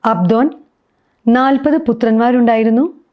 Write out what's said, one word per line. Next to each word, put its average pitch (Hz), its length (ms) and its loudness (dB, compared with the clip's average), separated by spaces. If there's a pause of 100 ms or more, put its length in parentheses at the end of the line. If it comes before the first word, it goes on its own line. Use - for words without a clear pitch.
അബ്ദോൻ 220 440 0 (760)
നാൽപത് 269 520 0
പുത്രന്മാരുണ്ടായിരുന്നു. 233 1080 0 (280)